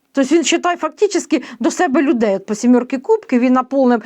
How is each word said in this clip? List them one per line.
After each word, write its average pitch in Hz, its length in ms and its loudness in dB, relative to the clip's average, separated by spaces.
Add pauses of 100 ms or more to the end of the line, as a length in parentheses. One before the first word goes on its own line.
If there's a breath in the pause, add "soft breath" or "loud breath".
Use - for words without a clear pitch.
(120)
Тобто 277 220 0
він, 339 100 2
считай, 339 320 -2
фактично 320 640 -2 (200 loud breath)
до 277 100 0
себе 330 320 0
людей. 233 340 0
От 190 100 -8
по 214 80 -4
сімерки 247 440 0
кубків 339 420 0
він 254 120 2
наповнив 254 540 2